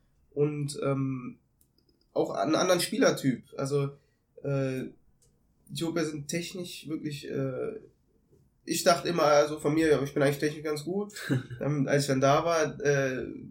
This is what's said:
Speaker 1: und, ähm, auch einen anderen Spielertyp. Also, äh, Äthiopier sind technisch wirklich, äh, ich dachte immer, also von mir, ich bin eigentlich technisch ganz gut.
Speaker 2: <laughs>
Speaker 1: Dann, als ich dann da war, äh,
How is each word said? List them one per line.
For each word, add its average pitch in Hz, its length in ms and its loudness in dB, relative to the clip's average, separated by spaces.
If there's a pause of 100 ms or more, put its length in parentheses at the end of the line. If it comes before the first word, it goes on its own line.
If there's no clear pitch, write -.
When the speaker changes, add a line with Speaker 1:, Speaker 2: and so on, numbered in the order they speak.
(340)
Speaker 1:
und, 147 500 -2
ähm, 135 540 -2 (760)
auch - 220 0
einen - 220 2
anderen 180 240 4
Spielertyp. 165 600 2 (140)
Also, 139 340 -2 (540)
äh, 135 380 -2 (880)
Äthiopier 165 340 -2
sind 151 240 -6
technisch - 600 -8
wirklich, 147 400 -8
äh, 131 520 -4 (840)
ich - 200 -4
dachte 170 240 4
immer, 170 160 2
also 151 340 4
von 151 160 0
mir, 156 280 4
ich 139 120 -6
bin 147 80 2
eigentlich 143 160 2
technisch 147 240 -2
ganz 151 220 -6
gut. 196 280 -4 (160)
Speaker 2:
<laughs> 127 300 -2
Speaker 1:
Dann, 143 300 0
als 143 140 4
ich 139 60 -2
dann 131 120 0
da 143 240 4
war, 160 360 0
äh, 135 460 0 (240)